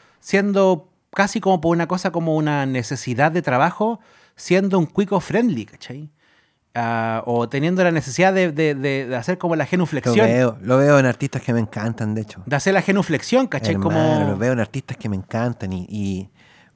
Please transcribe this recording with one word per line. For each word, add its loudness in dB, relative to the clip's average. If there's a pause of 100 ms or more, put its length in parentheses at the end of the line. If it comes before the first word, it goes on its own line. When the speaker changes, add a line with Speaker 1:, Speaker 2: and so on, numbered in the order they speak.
(200)
Speaker 1:
siendo 2 (240)
casi 0
como 2
por 2
una 0
cosa, -4
como 0
una 0
necesidad -2
de 0
trabajo, 0 (360)
siendo 0
un 2
cuico 0
friendly, -2
¿cachai? -16 (640)
Ah, -2
o 0
teniendo 0
la 4
necesidad 2
de, 2
de, 0
de, -2
de -4
hacer -4
como -2
la 0
genuflexión. 0
Speaker 2:
Lo 6
veo, 2
lo 2
veo 6
en 4
artistas -2
que -2
me 2
encantan, -4
de -4
hecho. -16
Speaker 1:
De -2
hacer 0
la 2
genuflexión, 0
¿cachai? -2
Speaker 2:
Hermano, 0
Speaker 1:
Como 2
Speaker 2:
los -2
veo 0
en 0
artistas -6
que -8
me -2
encantan -6
y, -6
y -6 (460)